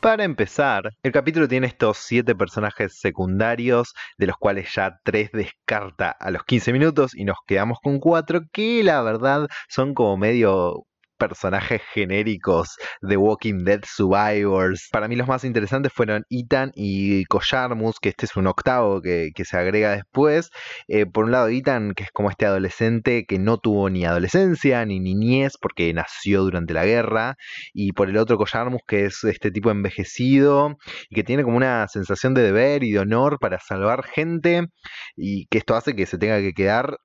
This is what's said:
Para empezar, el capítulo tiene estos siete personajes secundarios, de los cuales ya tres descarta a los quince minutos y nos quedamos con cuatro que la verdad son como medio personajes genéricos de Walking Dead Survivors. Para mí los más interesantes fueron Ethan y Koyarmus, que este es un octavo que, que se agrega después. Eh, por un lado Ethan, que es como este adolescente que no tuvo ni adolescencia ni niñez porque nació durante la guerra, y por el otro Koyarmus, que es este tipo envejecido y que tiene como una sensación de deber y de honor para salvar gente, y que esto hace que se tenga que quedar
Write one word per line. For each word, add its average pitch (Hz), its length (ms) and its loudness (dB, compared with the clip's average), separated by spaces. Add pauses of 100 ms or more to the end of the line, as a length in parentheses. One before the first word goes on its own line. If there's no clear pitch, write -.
Para 220 220 2
empezar, 113 680 -2 (120)
el 131 80 -2
capítulo 143 380 2
tiene 127 180 0
estos 110 300 0
siete 120 360 0
personajes 104 680 -4
secundarios, 113 920 0 (240)
de 95 100 0
los - 100 -4
cuales 98 360 -2
ya 95 200 -2 (100)
tres 104 300 0
descarta 98 760 -6
a - 220 -6
los 82 140 -6
quince 120 260 0
minutos 143 420 2
y 101 120 -8
nos 98 100 -2 (100)
quedamos 101 380 0
con 143 160 0
cuatro 165 400 2 (140)
que 226 280 0
la 160 200 4
verdad 135 480 0 (180)
son 135 260 -2
como 107 220 2
medio 95 680 2 (320)
personajes 98 640 -2 (120)
genéricos 95 840 0 (240)
de 98 160 0
Walking 101 480 0
Dead 101 200 2
Survivors. 98 1040 0
Para 107 200 -2
mí 120 80 -4
los 123 100 -2
más 131 160 -2
interesantes 127 480 -2
fueron 107 380 0
Ethan 127 440 -2
y 98 520 0
Koyarmus, 117 720 -2
que - 80 -2
este 98 180 -4
es - 120 -6
un 95 100 2
octavo 104 540 0
que, 85 340 -2
que 95 80 -8
se - 140 -4
agrega 101 340 2
después. 147 580 0 (380)
Eh, 104 180 2
por 110 200 0
un 117 60 0
lado 123 180 4
Ethan, 123 440 0
que 98 100 -8
es - 100 -14
como 101 160 -2
este 101 160 -2
adolescente 113 800 0
que 98 120 -2
no 107 200 2
tuvo 101 320 0
ni 90 160 0
adolescencia 123 800 2
ni 95 160 -4
niñez 113 580 0
porque 85 340 -2
nació 95 500 0
durante 87 300 -2
la 80 120 2
guerra, 113 500 0 (380)
y 98 180 -2
por 98 160 0
el 98 80 -4
otro 110 220 4
Koyarmus, 120 500 -2
que 101 160 0
es - 220 -4
este 98 260 0
tipo 107 200 0
envejecido 139 1080 2 (320)
y 98 60 -10
que 104 100 0
tiene 139 180 0
como 120 140 2
una 123 320 2
sensación 101 440 -2
de 123 100 6
deber 127 420 4
y 104 80 0
de 101 60 4
honor 123 420 2
para 90 180 -2
salvar 107 460 -2
gente, 170 600 0 (500)
y 98 300 -6
que 113 100 -2
esto 110 180 0
hace 117 220 -2
que 95 80 0
se 92 120 -8
tenga 104 220 2
que 98 140 -2
quedar 107 520 0